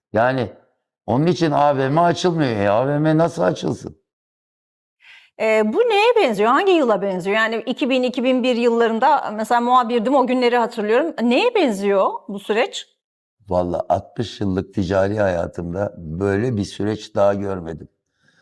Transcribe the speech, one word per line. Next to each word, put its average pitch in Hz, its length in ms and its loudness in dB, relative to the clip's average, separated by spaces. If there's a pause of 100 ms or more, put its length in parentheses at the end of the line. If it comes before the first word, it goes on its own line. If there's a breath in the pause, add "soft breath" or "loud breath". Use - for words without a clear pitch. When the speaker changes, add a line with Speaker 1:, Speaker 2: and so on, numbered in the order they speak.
(140)
Speaker 1:
Yani 120 360 0 (560)
onun 139 220 0
için 165 240 0
A 143 260 2
V 131 120 0
M 156 120 2
açılmıyor. 170 500 0
E, 101 180 0
A 117 180 2
V 147 120 0
M 156 180 2
nasıl 165 240 0
açılsın? - 560 -4 (1400 loud breath)
Speaker 2:
E, 220 200 2 (120)
bu 330 60 -2
neye 466 380 4
benziyor? 226 320 2
Hangi 359 220 2
yıla 233 300 2
benziyor? 196 340 -2
Yani 220 300 -2
iki 254 240 -4
bin, 254 140 2
iki 247 200 -2
bin 254 200 2
bir 247 120 2
yıllarında 233 760 2
mesela 220 300 -2
muhabirdim, 240 540 2
o 247 120 2
günleri 247 300 2
hatırlıyorum. 233 640 0
Neye 330 340 2
benziyor 202 560 2 (160)
bu 196 120 -10
süreç? - 480 -4 (640)
Speaker 1:
Vallahi 90 400 -2
altmış - 520 -4
yıllık 95 320 -2
ticari 98 460 0
hayatımda 87 760 -4
böyle 98 600 -2
bir 98 60 -2
süreç - 520 -6
daha 101 180 2
görmedim. 95 540 -8 (540)